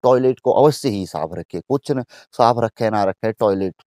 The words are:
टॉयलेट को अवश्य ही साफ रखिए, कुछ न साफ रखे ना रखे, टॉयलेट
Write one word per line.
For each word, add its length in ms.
टॉयलेट 360
को 120
अवश्य 380
ही 160
साफ 280
रखिए, 280
कुछ 300
न 120
साफ 280
रखे 300
ना 140
रखे, 280
टॉयलेट 440